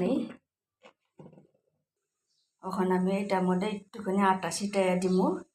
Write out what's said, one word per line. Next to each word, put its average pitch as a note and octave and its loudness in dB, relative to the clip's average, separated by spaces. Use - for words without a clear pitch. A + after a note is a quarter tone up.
নেই। F#3+ 2
এখন F#3 -2
আমি F#3 0
এটার G3 0
মধ্যে F3+ 2
একটুখানি - -4
আটা F#3 -2
ছিটাইয়া G3 0
দিমু F#3 2